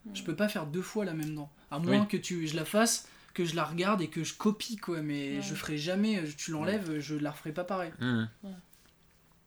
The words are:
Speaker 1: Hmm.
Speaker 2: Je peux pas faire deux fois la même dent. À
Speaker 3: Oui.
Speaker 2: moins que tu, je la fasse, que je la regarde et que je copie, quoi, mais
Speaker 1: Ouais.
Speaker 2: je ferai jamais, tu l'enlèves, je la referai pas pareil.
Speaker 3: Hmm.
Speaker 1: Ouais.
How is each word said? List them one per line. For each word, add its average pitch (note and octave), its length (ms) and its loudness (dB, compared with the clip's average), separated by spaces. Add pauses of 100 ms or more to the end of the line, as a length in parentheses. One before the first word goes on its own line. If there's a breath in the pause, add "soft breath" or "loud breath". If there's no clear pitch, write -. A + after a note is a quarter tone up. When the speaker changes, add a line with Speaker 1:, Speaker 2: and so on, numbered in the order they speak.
Speaker 1:
Hmm. G#3 100 -10
Speaker 2:
Je - 100 -6
peux D#3+ 100 -2
pas G#3 140 2
faire F3 180 -2
deux E3+ 160 -2
fois G#3 220 -2
la F3 100 -2
même D#3 220 -2
dent. D3 140 -8 (200 loud breath)
À C#3+ 80 -4
Speaker 3:
Oui. E3+ 80 0
Speaker 2:
moins G3+ 180 6
que G3+ 120 0
tu, E3+ 320 -2
je D3+ 80 -2
la D#3 80 0
fasse, A3 440 4 (240 loud breath)
que F3+ 120 0
je D#3+ 100 0
la E3 100 2
regarde F3+ 380 2
et D3+ 60 0
que D#3+ 160 -2
je - 100 -4
copie, G#3+ 420 0
quoi, E3+ 260 -2
mais C#3+ 340 -2
Speaker 1:
Ouais. C#3 60 -2
Speaker 2:
je D3 120 -4
ferai D3+ 240 -2
jamais, F#3+ 460 2 (120)
tu - 140 -6
l'enlèves, E3 480 0
je D3 160 -4
la D3 160 0
referai D3+ 220 -8
pas F3+ 120 -4
pareil. F3+ 360 -4
Speaker 3:
Hmm. A#2 240 2 (180)
Speaker 1:
Ouais. G3 80 -10 (960)